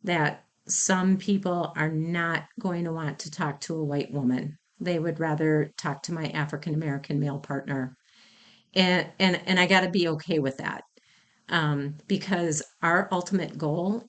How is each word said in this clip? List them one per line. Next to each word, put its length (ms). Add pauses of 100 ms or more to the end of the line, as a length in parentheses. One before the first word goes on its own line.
that 400 (240)
some 500
people 580
are 160
not 540 (140)
going 260
to 60
want 280
to 120
talk 300
to 140
a 100
white 260
woman. 460 (220)
They 180
would 220
rather 580
talk 260
to 100
my 160
African-American 920
male 200
partner. 560 (800)
And, 340 (120)
and, 260
and 140
I 80
gotta 220
be 200
okay 300
with 180
that, 260 (640)
um, 460 (120)
because 560 (180)
our 300
ultimate 460
goal 500